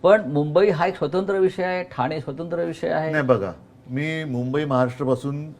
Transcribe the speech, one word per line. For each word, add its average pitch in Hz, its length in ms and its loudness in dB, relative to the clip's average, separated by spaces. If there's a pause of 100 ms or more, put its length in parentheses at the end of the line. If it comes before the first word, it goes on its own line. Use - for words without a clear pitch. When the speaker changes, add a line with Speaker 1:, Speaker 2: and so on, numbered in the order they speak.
Speaker 1:
पण 202 180 8 (100)
मुंबई 151 380 4
हा 175 180 0
एक 190 100 -4
स्वतंत्र 185 380 -2
विषय 185 280 0
आहे, 180 200 -2
ठाणे 156 380 -4
स्वतंत्र 170 420 -6
विषय 165 260 -4
आहे. 160 220 -2
Speaker 2:
नाही, 151 120 0
बघा, 104 280 2 (380)
मी 156 340 -4
मुंबई 131 420 -2
महाराष्ट्रापासून 131 840 0 (100)